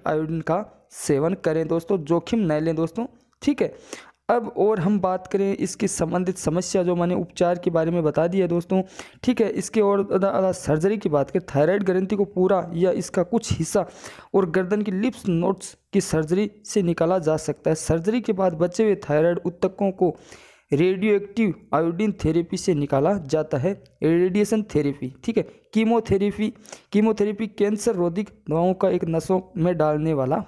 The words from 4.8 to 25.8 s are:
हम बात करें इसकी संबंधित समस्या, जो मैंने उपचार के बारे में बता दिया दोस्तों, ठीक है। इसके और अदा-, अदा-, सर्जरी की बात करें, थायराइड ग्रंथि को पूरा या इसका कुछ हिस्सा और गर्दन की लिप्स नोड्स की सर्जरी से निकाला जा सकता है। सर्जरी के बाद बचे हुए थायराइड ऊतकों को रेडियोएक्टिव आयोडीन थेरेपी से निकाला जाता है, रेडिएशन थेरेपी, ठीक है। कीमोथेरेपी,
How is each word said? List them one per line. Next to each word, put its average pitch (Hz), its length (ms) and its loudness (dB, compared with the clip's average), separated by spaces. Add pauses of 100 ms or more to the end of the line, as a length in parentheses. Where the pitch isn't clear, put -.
हम 202 200 2
बात 185 260 -2
करें 196 300 0
इसकी 202 320 -4
संबंधित 175 500 -2
समस्या, 180 440 -2
जो 180 140 0
मैंने 175 180 0
उपचार 175 440 0
के 175 120 -2
बारे 165 200 2
में 170 120 0
बता 151 240 2
दिया 180 200 0
दोस्तों, 175 360 0 (400)
ठीक 240 180 2
है। 208 120 4
इसके - 280 -2
और 202 200 4 (120)
अदा-, 196 200 2
अदा-, 190 220 2
सर्जरी 175 440 0
की 202 100 -4
बात 143 220 0
करें, 135 140 -2 (100)
थायराइड 170 280 4
ग्रंथि 190 340 0
को 196 80 0
पूरा 190 340 2 (160)
या 180 180 2
इसका - 320 -2
कुछ - 280 -2
हिस्सा 170 340 0 (480)
और 185 160 2
गर्दन 190 320 0
की 202 100 -2
लिप्स 208 360 -2
नोड्स 175 480 -2 (160)
की 196 80 4
सर्जरी 175 500 0 (140)
से - 180 0
निकाला 170 360 2
जा 156 180 0
सकता - 340 -4
है। 160 60 2
सर्जरी 170 440 0
के 220 120 -2
बाद 185 220 0
बचे 175 300 0
हुए 208 120 4 (120)
थायराइड 160 380 2
ऊतकों 190 460 -2
को - 220 2 (560)
रेडियोएक्टिव 196 840 0 (200)
आयोडीन 170 380 0 (120)
थेरेपी 170 320 0
से 185 180 -2
निकाला 143 380 0 (140)
जाता 156 320 -2
है, 165 140 0 (300)
रेडिएशन 185 600 2 (120)
थेरेपी, 139 380 -2 (120)
ठीक 226 120 -4
है। 175 60 2 (320)
कीमोथेरेपी, 214 760 2 (440)